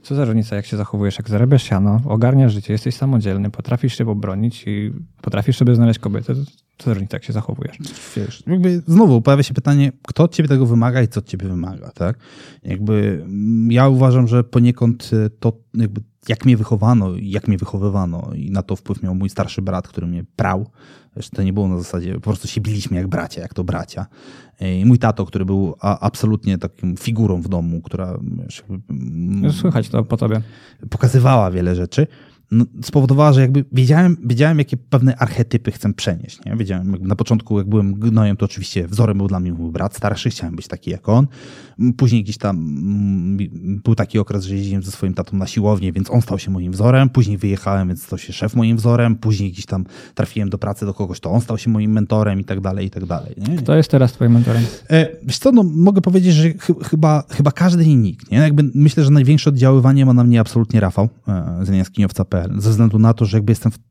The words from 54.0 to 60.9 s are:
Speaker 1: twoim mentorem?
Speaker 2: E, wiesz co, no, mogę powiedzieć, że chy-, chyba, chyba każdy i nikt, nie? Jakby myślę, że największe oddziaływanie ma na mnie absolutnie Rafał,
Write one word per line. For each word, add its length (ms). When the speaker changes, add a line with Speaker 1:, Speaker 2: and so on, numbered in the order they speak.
Speaker 1:
twoim 200
mentorem? 300
Speaker 2:
E, 180
wiesz 120
co, 140
no, 100
mogę 380
powiedzieć, 340
że 140
chy-, 360
chyba, 460
chyba 220
każdy 320
i 120
nikt, 340
nie? 80
Jakby 360
myślę, 300
że 60
największe 400
oddziaływanie 560
ma 60
na 120
mnie 160
absolutnie 400
Rafał, 280